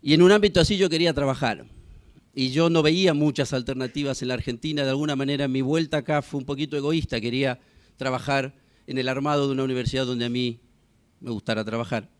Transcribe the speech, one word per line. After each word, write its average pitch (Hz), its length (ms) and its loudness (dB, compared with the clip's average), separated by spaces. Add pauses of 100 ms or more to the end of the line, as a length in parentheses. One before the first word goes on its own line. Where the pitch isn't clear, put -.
Y 147 120 4
en 160 80 8
un 185 100 10
ámbito 208 260 4
así 175 180 4
yo 185 120 2
quería 165 240 2
trabajar. 131 540 -2 (680)
Y 131 160 -2
yo 165 180 2
no 165 140 4
veía 165 320 4
muchas 147 380 0
alternativas 131 720 -4
en 127 60 -4
la 127 60 -2
Argentina. 135 500 -4
De 131 60 0
alguna 143 260 -2
manera 139 320 -2
mi 131 120 0
vuelta 151 380 0
acá 147 240 -2
fue 143 180 -6
un 127 60 -10
poquito 143 300 -6
egoísta. 143 440 -2
Quería 123 400 -2 (360)
trabajar 135 580 -2 (320)
en 127 120 -6
el 131 100 -2
armado 143 380 0
de 139 60 -2
una 131 120 -2
universidad 131 420 -2
donde 120 180 -4
a 120 60 -4
mí 120 300 -4 (600)
me - 100 -12
gustara 110 340 -4
trabajar. 110 560 -6